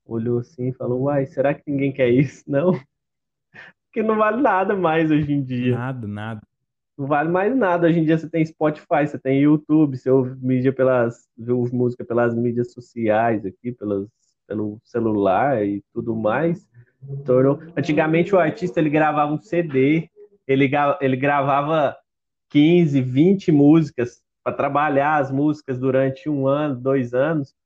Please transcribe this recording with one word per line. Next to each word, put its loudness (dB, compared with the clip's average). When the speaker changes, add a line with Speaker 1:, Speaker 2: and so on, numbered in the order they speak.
Speaker 1:
olhou -4
assim -8
e -6
falou, -6
"Uai, -2
será -2
que -16
ninguém -2
quer 0
isso?" 0
<laughs> -20
Não. 0
Porque -6
não 0
vale 0
nada 0
mais 0
hoje 0
em 0
dia. -2
Speaker 2:
Nada, -8
nada. -10
Speaker 1:
Não -8
vale 0
mais 0
nada. 2
Hoje 2
em 2
dia 2
você -6
tem 0
Spotify, -2
você -8
tem 0
YouTube, 2
você -4
ouve 2
mídia 0
pelas, 0
vê -4
música -2
pelas 0
mídias -2
sociais -2
aqui, -10
pelas, -6
pelo -8
celular 0
e -6
tudo -6
mais. -2
Tornou... 2
Antigamente 0
o 6
artista, -2
ele 2
gravava 0
um -6
C -4
D, 0
ele 2
ga-, 0
ele 0
gravava 0
quinze, 4
vinte 2
músicas 4
pra -4
trabalhar 0
as -2
músicas -2
durante -2
um -2
ano, -2
dois -2
anos. -2